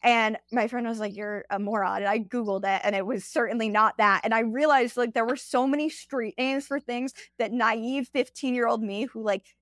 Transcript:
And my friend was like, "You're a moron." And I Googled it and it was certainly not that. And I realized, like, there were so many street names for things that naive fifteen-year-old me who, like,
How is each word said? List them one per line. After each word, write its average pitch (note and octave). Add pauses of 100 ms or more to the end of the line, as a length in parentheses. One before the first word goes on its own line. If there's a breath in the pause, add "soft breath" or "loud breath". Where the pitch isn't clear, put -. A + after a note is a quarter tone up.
And A3 (120)
my A3+
friend B3
was A3+
like, G#3
"You're G#3
a G3
moron." G3+
And G3
I A3
Googled G3+
it G3
and G3+
it F#3+
was G#3
certainly A3+
not G#3+
that. G3+
And A3
I A3+
realized, B3+
like, B3
there A3+
were B3+
so B3+
many D4
street -
names C4+
for C#4
things B3 (260 loud breath)
that A3
naive A#3
fifteen-year-old B3
me G#3
who, A3+
like, G3 (180)